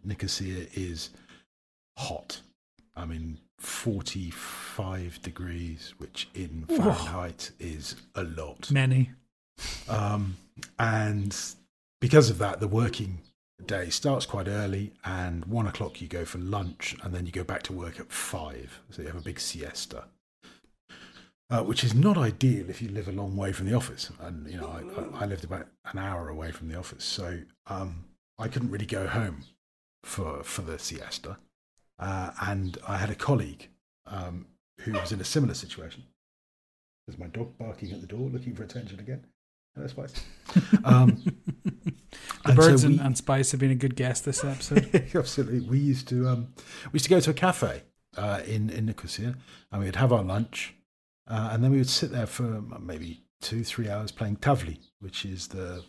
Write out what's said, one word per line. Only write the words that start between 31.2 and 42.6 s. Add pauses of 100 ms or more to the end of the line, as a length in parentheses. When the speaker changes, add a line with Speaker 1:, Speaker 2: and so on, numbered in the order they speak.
Speaker 1:
Uh, (120)
and
I
had
a
colleague, (380)
um, (360)
who
was
in
a
similar
situation. (1040)
There's
my
dog
barking
at
the
door,
looking
for
attention
again. (480)
No,
that's
fine. (760)
<laughs>
Um, (1200)
Speaker 2:
The
Speaker 1:
and